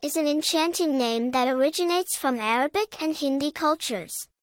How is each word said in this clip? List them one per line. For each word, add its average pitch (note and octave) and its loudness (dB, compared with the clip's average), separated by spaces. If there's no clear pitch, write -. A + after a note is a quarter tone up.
is D4 -4
an D#4 2
enchanting D#4 2
name A#3 0
that B3+ 2
originates F4 0
from B3+ -2
Arabic B3+ 0
and D#4 -2
Hindi C#4 0
cultures. D4 -2